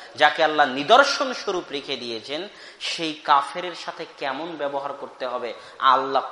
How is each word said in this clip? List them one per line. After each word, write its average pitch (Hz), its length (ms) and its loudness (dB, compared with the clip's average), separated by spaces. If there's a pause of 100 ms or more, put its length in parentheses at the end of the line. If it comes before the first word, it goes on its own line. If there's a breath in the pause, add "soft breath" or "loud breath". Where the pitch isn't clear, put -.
(160 loud breath)
যাকে 151 280 4
আল্লাহ 151 220 4
নিদর্শন 240 680 4
স্বরূপ 180 380 -4
রেখে 139 240 -6
দিয়েছেন, 120 520 -8 (320 loud breath)
সেই 160 340 -6
কাফেরের 160 640 0
সাথে 165 300 -12 (120)
কেমন 143 300 -6 (100)
ব্যবহার 143 360 -4
করতে - 340 -10
হবে 120 260 -6 (260 loud breath)
আল্লাহ 135 520 4